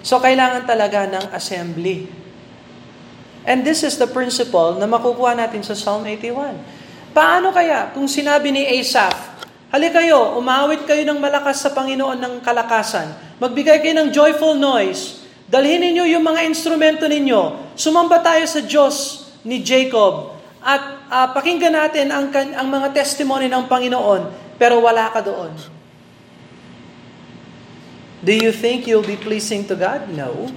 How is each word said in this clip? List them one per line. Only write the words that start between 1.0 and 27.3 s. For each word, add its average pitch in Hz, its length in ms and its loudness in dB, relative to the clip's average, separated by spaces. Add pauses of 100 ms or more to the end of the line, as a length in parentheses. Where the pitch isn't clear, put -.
ng 190 240 -8
assembly. 175 720 -6 (1400)
And 254 240 0
this 311 160 0
is - 160 -4
the 240 80 2
principle 240 720 0
na 202 80 -2
makukuha 240 480 0
natin 226 320 -4
sa 208 80 -6
Psalm 208 320 -4
eighty-one. 233 560 -8 (480)
Paano 349 400 4
kaya 320 400 0
kung 269 160 -4
sinabi 285 480 0
ni 277 80 0 (160)
Asaph, 202 380 0 (560)
"Halika 330 260 2
kayo, 269 400 4
umawit 277 480 0
kayo 302 220 2
ng 294 100 -2
malakas 285 460 -2
sa 277 80 0
Panginoon 269 480 -2
ng 247 140 -8 (100)
kalakasan. 226 680 -2 (300)
Magbigay 285 400 4
kayo 320 160 0
ng 302 180 2
joyful 302 400 4
noise. 247 680 -2 (260)
Dalhin 294 320 4
ninyo 349 220 2 (100)
yung 330 80 2
mga 320 240 0
instrumento 311 640 0
ninyo. 254 680 0
Sumamba 339 480 2
tayo 330 220 2
sa 302 160 -4
Diyos 285 680 0 (160)
ni 233 220 -6
Jacob. 226 720 2 (240)
At, 277 480 -4
ah, 254 240 0
pakinggan 320 400 0
natin 302 400 0
ang 277 160 -2
kan-, 277 240 -2
ang 262 160 -6
mga 269 240 -2
testimony 269 560 -2
ng 254 160 -2
Panginoon." 226 960 -2
Pero 240 240 6
wala 226 240 2
ka 220 160 -4
doon. 180 320 -8 (2750)